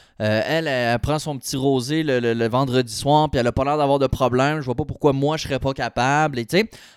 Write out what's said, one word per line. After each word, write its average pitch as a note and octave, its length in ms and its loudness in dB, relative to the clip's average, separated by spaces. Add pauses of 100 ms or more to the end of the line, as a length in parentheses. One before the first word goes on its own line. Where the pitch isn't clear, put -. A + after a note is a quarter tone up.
(200)
euh, G#2+ 240 2
elle, D#3+ 220 -2
elle, B2 260 0
elle A#2+ 60 0
prend C#3+ 180 0
son D3 220 -8
petit - 160 -8
rosé C3+ 480 0
le, C3+ 160 0
le, A#2 160 0
le A#2 120 0
vendredi B2 460 0
soir, D3 380 2
puis C#3 80 0
elle A#2+ 80 2
a A#2 40 0
pas C3 120 0
l'air C#3+ 140 0
d'avoir C#3+ 200 2
de C3+ 80 2
problème, C3 540 0
je C#3+ 60 -8
vois B2 100 -4
pas D3 100 -4
pourquoi C#3+ 280 0
moi, C#3 240 0
je - 60 -8
serais C#3 140 -2
pas C3+ 160 -4
capable. » C3+ 680 0
Et, A#2+ 60 -4
tu D#3+ 120 -2
sais, A3 120 0 (280)